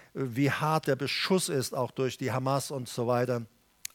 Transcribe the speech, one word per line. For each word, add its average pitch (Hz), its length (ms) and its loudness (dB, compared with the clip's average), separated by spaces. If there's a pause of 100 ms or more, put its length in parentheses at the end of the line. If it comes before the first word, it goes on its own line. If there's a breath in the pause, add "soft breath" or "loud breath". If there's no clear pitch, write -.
(140 loud breath)
äh, - 80 -6
wie 135 280 2
hart 156 380 2
der 139 80 4
Beschuss 170 540 0
ist, 139 260 -2
auch 127 160 0
durch 131 260 -2
die 131 140 -2
Hamas 135 400 0
und 127 160 -6
so 120 200 -2
weiter. 123 340 2 (520)